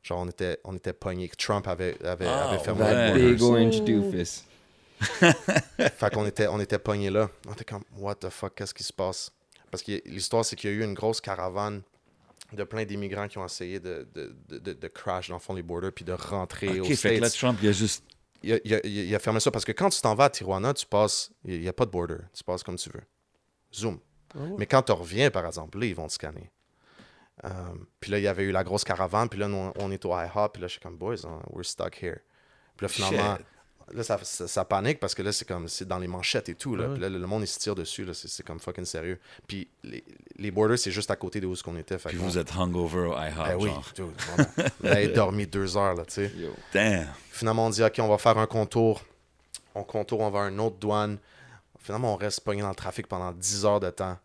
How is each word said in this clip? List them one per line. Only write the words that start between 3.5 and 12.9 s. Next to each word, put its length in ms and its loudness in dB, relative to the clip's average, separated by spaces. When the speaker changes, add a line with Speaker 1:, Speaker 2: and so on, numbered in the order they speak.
Speaker 3:
big 80 2
orange 20 0
doofus. 600 2
Speaker 1:
<laughs> 0 -
Fait 160 2
qu'on 120 2
était, 220 2
on 120 0
était 200 0
pognés 300 0
là. 200 4
On 60 -10
était 120 -12
comme, « 180 -10
What 180 -4
the 140 -8
fuck, 260 -8
qu'est-ce 180 -8
qui 100 -12
se 100 -10
passe ? » 380 -4
Parce 120 -8
que 220 -6
l'histoire, 380 0
c'est 120 -2
qu'il 140 -4
y 40 -2
a 40 -2
eu 60 -2
une 100 -2
grosse 280 0
caravane 600 -4
de 100 -6
plein 220 -4
d'immigrants 420 -4